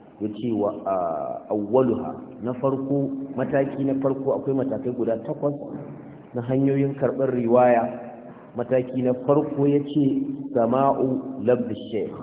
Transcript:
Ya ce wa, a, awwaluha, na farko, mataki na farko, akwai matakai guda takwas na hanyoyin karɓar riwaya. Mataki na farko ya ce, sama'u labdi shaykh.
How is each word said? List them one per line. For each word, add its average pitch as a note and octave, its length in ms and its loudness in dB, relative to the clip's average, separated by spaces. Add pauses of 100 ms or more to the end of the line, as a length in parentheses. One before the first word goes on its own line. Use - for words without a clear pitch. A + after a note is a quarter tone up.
(200)
Ya G#2+ 140 -2
ce B2 160 -4
wa, G2+ 320 0
a, G2 120 -2 (600)
awwaluha, G#2+ 880 0
na A#2+ 160 -2
farko, C3+ 500 0 (300)
mataki C#3 480 0
na C3+ 160 2
farko, C3+ 320 0
akwai C3+ 320 0
matakai B2 260 -4
guda A2+ 300 0
takwas D3 320 -2 (800)
na B2 80 -2
hanyoyin C#3 580 2
karɓar C3+ 320 0
riwaya. A#2+ 800 4 (440)
Mataki B2+ 460 0
na B2 120 2 (100)
farko C#3+ 420 2
ya C#3+ 140 4
ce, C#3 400 2 (320)
sama'u C3 880 2
labdi A2+ 340 2 (180)
shaykh. F2 200 -4 (100)